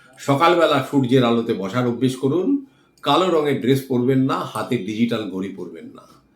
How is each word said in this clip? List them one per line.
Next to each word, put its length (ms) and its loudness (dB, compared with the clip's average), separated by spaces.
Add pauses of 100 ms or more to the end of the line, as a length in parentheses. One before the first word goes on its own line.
(180)
সকালবেলা 720 2
সূর্যের 320 4
আলোতে 300 0
বসার 340 -2
অভ্যেস 280 -2
করুন। 500 0 (360)
কালো 280 2
রঙের 320 0
ড্রেস 260 0
পরবেন 320 2
না, 200 0
হাতে 380 -4
ডিজিটাল 540 -2
ঘড়ি 180 -6
পরবেন 360 -14
না। 160 -20 (340)